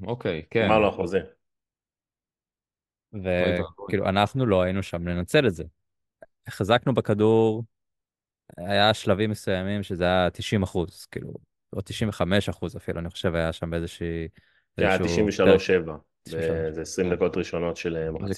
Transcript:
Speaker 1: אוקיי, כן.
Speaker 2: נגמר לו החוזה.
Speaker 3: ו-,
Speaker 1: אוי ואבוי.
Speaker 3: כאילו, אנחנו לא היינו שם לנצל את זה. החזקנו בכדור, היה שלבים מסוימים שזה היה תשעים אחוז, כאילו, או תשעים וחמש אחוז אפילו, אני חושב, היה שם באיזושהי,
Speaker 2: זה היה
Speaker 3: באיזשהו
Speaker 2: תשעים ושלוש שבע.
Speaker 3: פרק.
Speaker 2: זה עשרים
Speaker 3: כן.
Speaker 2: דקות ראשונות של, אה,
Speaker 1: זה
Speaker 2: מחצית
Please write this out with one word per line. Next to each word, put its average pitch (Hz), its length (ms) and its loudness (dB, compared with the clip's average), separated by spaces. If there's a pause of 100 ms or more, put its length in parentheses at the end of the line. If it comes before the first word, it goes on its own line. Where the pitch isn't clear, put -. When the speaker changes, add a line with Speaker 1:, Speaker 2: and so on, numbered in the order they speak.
Speaker 1:
אוקיי, 98 460 -4
כן. 113 140 2
Speaker 2:
נגמר 107 160 6
לו 104 80 4
החוזה. 92 320 -2 (1900)
Speaker 3:
ו-, 90 300 0
Speaker 1:
אוי 90 80 2
ואבוי. 90 380 -4
Speaker 3:
כאילו, 98 200 0
אנחנו 104 360 2
לא 95 160 4
היינו 92 220 0
שם 85 240 -6
לנצל 87 400 2
את 95 60 2
זה. 82 100 -10 (840)
החזקנו 117 460 2
בכדור, 110 720 2 (920)
היה 101 360 2
שלבים 107 360 0
מסוימים 98 540 -4
שזה 90 200 -4
היה 90 260 4
תשעים 95 340 -2
אחוז, 90 480 -4
כאילו, - 220 -10 (400)
או 101 80 -6
תשעים - 280 -4
וחמש 98 400 0
אחוז 87 260 -6
אפילו, - 240 -8
אני 87 100 -6
חושב, 87 260 -2
היה 82 180 0
שם 85 180 -8
באיזושהי, 82 560 -6 (500)
Speaker 2:
זה 98 100 2
היה 95 100 4
Speaker 3:
באיזשהו 85 160 0
Speaker 2:
תשעים 104 140 2
ושלוש 95 400 4
שבע. 82 300 0 (340)
Speaker 3:
פרק. 80 420 -2
Speaker 2:
זה 80 80 -8
עשרים 90 280 -2
Speaker 3:
כן. 90 60 0
Speaker 2:
דקות 87 220 0
ראשונות 85 400 -4
של, 82 200 -4
אה, 80 80 -4
Speaker 1:
זה 80 60 -4
Speaker 2:
מחצית 95 260 -6